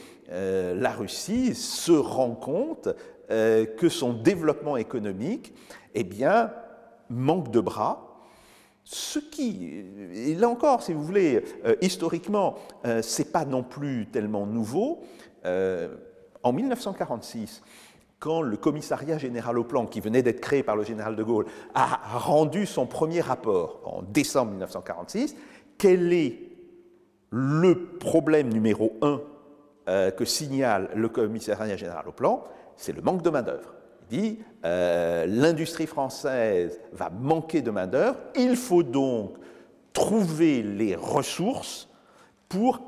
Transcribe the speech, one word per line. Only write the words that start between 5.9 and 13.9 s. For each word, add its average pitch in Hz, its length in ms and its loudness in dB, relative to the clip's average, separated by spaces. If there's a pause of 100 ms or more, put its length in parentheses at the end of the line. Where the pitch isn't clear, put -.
eh 113 100 0
bien, 143 480 2 (560)
manque 131 420 0
de 113 100 4
bras. - 640 -4 (600)
Ce - 340 -8
qui, 135 640 -6 (300)
et 120 220 -2
là 226 160 4
encore, 240 320 2
si 180 100 -4
vous 151 100 -4
voulez, 160 400 4 (220)
euh, 110 160 6
historiquement, 175 760 0 (280)
euh, 113 160 2
c'est - 320 -2
pas 160 140 2
non 131 160 0
plus 127 500 -4